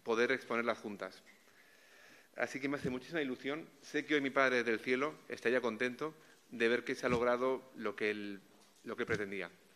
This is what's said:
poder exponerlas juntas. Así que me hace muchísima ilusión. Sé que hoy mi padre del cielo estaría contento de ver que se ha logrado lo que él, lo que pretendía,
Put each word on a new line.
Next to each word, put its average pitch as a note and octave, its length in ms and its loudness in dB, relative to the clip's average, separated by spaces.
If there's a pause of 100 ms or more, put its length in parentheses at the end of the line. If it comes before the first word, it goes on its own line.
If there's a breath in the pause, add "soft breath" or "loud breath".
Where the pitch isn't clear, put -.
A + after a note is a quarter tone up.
poder A#2 300 4
exponerlas A#2 460 0
juntas. G2 440 -10 (1120 loud breath)
Así B2 240 -4
que C#3 80 -2
me C#3+ 100 -2
hace C3+ 120 -4
muchísima C#3 320 -4
ilusión. C3+ 460 -6 (140)
Sé D3 240 -4
que D3+ 100 2
hoy C#3+ 60 4
mi C3+ 80 0
padre B2+ 340 4
del A2+ 160 2
cielo C3+ 360 0 (120)
estaría B2 340 2
contento B2 520 -2 (380 loud breath)
de A#2 160 4
ver A#2+ 160 2
que C3 120 -2
se - 100 -4
ha B2 40 2
logrado B2 680 2
lo G#2+ 200 -4
que G#2+ 160 0
él, G2+ 300 -6 (420)
lo A2+ 120 -8
que A#2 100 -4
pretendía, G2+ 440 -4 (260)